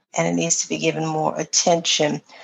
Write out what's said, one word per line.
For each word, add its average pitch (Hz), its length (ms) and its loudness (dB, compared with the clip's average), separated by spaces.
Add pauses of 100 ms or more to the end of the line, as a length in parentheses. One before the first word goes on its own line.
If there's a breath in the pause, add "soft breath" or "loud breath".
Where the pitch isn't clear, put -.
(160)
and 165 100 2
it 175 80 0
needs 170 280 0
to - 60 -8
be 151 100 -4
given 156 280 -2
more 156 320 -2
attention. 160 800 2 (240 loud breath)